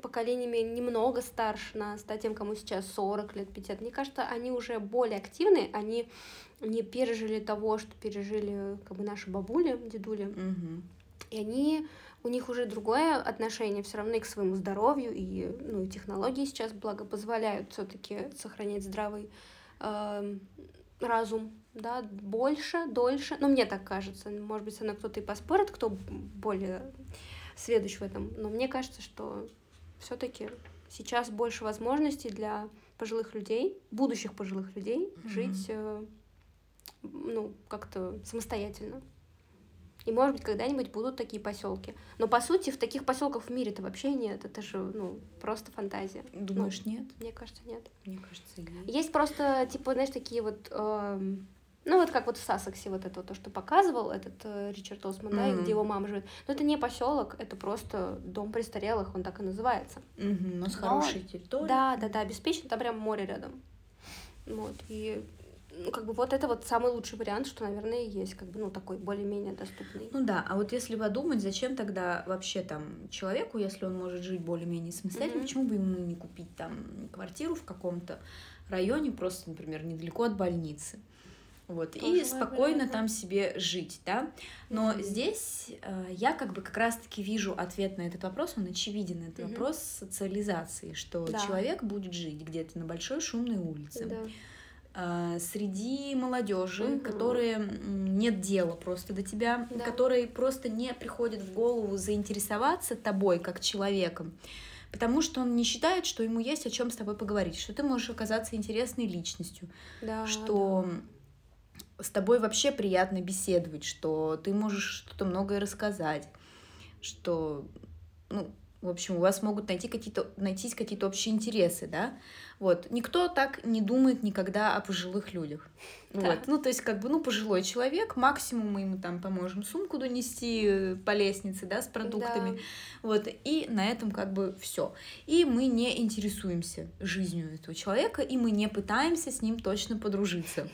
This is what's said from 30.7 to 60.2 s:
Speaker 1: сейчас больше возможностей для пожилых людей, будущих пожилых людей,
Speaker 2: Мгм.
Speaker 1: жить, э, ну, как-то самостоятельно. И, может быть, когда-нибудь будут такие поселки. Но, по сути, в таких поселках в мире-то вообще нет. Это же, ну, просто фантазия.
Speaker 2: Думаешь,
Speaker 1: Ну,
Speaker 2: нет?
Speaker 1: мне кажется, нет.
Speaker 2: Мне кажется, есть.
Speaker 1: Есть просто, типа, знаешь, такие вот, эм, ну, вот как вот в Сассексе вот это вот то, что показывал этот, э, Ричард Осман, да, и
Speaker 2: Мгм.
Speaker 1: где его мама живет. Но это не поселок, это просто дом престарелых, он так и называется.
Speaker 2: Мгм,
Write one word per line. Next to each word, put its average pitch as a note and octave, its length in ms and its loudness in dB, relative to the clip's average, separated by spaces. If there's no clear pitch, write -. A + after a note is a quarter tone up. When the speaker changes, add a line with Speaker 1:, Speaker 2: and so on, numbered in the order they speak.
Speaker 1:
сейчас A#3+ 400 -2
больше A3+ 340 0
возможностей A#3+ 640 0
для G#3+ 380 -6
пожилых A3 360 -2
людей, A3+ 440 0
будущих A#3 440 0
пожилых F#3+ 420 -6
людей, A#3+ 400 -2
Speaker 2:
Мгм. A3 140 -12
Speaker 1:
жить, F#3+ 380 -2
э, G#3+ 360 -6
ну, G#3+ 500 -4
как-то G3+ 560 -6
самостоятельно. G#3+ 760 -6
И, A3+ 60 2
может C4+ 240 6
быть, - 80 -10
когда-нибудь A#3+ 480 0
будут B3+ 240 -2
такие A3 260 -6
поселки. G3+ 520 -6
Но, A3+ 100 4
по A#3+ 120 8
сути, E4+ 300 4
в C4+ 80 -6
таких C4+ 260 0
поселках C4 400 2
в - 60 -10
мире-то G#3+ 320 -2
вообще A3+ 320 0
нет. G#3+ 320 -2
Это G#3+ 160 -8
же, G3 160 -6
ну, G3 420 -4
просто A3 320 -4
фантазия. G3 600 -6
Speaker 2:
Думаешь, G3 540 -2
Speaker 1:
Ну, G#3+ 60 -2
Speaker 2:
нет? B3 120 -6
Speaker 1:
мне A3+ 120 -10
кажется, - 340 -14
нет. A3+ 240 -12
Speaker 2:
Мне F#3+ 120 -8
кажется, - 440 -16
есть. F3+ 340 -6
Speaker 1:
Есть D#4 160 2
просто, C#4+ 580 4
типа, C4 220 -2
знаешь, C4+ 180 2
такие A#3+ 320 -2
вот, G#3 300 -4
эм, G3+ 720 0
ну, E4+ 120 8
вот E4 120 8
как A#3+ 160 2
вот A#3 100 0
в - 80 -10
Сассексе G3 460 -2
вот F#3+ 160 -4
это F#3 140 -6
вот F#3 80 -10
то, F#3+ 60 -8
что - 160 -12
показывал B3+ 600 6
этот, G3 240 -6
э, G3+ 320 -6
Ричард G3+ 300 -12
Осман, G3 260 -4
да, G3+ 160 4
и G3 40 4
Speaker 2:
Мгм. F3+ 100 2
Speaker 1:
где G#3+ 80 2
его G#3+ 140 4
мама G#3 240 0
живет. G3+ 160 -4
Но C#4 80 0
это C#4+ 80 0
не D4 140 6
поселок, A#3+ 640 0
это G3+ 180 -8
просто G3 680 -4
дом G3+ 280 -4
престарелых, A3 600 -2
он F#3 80 -2
так F3+ 180 -6
и - 20 -4
называется. G3+ 580 0
Speaker 2:
Мгм, F#3 420 0